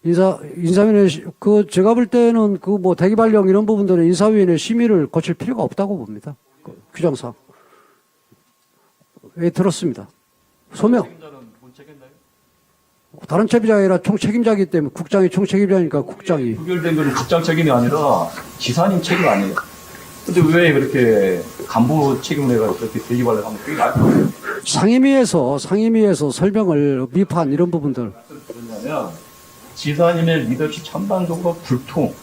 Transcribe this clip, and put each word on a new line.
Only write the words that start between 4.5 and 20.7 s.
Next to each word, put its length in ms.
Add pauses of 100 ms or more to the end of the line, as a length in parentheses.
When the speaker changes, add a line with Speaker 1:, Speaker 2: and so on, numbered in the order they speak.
Speaker 1:
심의를 500
거칠 280
필요가 280
없다고 340
봅니다. 400 (260)
그 140 (160)
규정상. 400 (2000)
예, 80
들었습니다. 600 (680)
소명. 300
Speaker 2:
책임자는 340 (220)
못 140
책임나요? 360 (1160)
Speaker 1:
다른 180
책임자가 320
아니라 200
총책임자이기 680
때문에 260
국장이 380
총책임자니까 720
국장이. 540
Speaker 2:
부결된 400
건 180
국장 280
책임이 280
아니라 580 (300)
지사님 420
책임 260
아니에요? 280 (720)
근데 140 (160)
왜 160